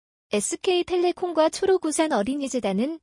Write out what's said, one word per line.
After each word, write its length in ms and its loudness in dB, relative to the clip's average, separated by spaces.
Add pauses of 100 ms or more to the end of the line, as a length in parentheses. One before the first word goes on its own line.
(340)
에스케이텔레콤과 1160 0
초록우산 640 0
어린이재단은 920 -2